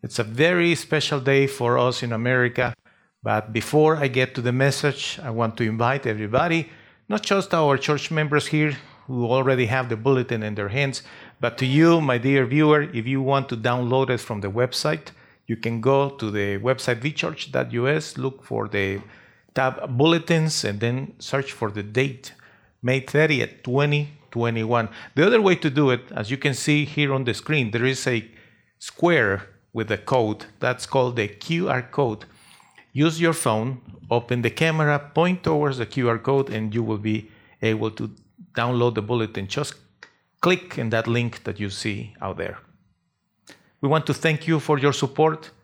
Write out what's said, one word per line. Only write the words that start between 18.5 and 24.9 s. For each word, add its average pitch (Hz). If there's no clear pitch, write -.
the 98
tab 131
Bulletins, 160
and 104
then 123
search -
for 107
the 101
date, 123
May 127
thirtieth, 143
twenty 147
twenty-one. 117